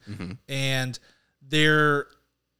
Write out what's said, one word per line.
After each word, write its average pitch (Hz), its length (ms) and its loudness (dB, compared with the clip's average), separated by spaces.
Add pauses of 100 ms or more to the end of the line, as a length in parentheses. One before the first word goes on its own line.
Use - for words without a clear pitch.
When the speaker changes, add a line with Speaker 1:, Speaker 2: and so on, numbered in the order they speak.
Speaker 1:
Mm-hmm. 95 220 -10 (160)
Speaker 2:
and 135 500 -4 (500)
they're, 151 600 2 (520)